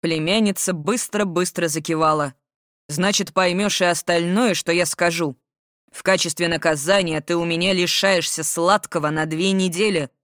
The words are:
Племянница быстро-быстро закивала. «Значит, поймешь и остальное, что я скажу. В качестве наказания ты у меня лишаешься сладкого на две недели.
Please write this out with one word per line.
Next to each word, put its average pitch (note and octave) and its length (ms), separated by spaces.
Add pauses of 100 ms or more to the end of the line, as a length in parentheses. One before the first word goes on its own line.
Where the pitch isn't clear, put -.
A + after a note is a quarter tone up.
Племянница F#3 720
быстро-быстро F3+ 920
закивала. D#3 680 (540)
«Значит, F#3 460
поймешь F#3 480
и F3+ 40
остальное, F3 680
что - 180
я E3+ 140
скажу. E3+ 500 (560)
В - 120
качестве F3 440
наказания D#3+ 720
ты F3 140
у E3+ 100
меня E3+ 280
лишаешься F3+ 680
сладкого E3+ 680
на D#3 160
две D#3+ 260
недели. F#3 580 (140)